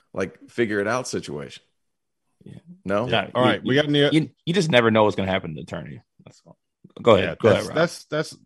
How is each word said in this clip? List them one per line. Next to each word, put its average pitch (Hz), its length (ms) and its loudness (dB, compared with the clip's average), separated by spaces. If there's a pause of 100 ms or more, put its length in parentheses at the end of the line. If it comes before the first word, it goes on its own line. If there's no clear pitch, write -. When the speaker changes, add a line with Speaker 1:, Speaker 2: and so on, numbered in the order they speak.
(140)
Speaker 1:
like, - 340 -8
figure 107 320 -2
it 101 80 -2
out 123 200 -4
situation. 71 540 -10 (840)
Speaker 2:
Yeah. - 140 -20 (260)
Speaker 1:
No? 101 240 -2
Speaker 2:
Yeah. 113 260 -2
Speaker 3:
All 120 100 0
Speaker 2:
You, 123 60 4
Speaker 3:
right, 104 140 -4
we 127 100 0
Speaker 2:
you, 143 80 2
Speaker 3:
got 151 60 -2
any 147 280 2
Speaker 2:
you, 156 140 0 (140)
you 170 100 -4
just 170 160 0
never 120 220 6
know 110 120 6
what's 104 120 2
gonna 95 140 -2
happen 92 200 -4
in 78 60 -12
the 71 80 -12
tourney. 82 360 -12 (240)
That's - 220 -20
all. - 100 -20 (460)
Go 113 140 6
ahead. 92 140 0
Speaker 3:
Yeah, 80 100 -8
Speaker 2:
Go 117 80 4
Speaker 3:
that's, 101 100 4
Speaker 2:
ahead, 104 100 -6
Rob. - 80 -6
Speaker 3:
that's, 165 300 -2
that's, 151 400 -6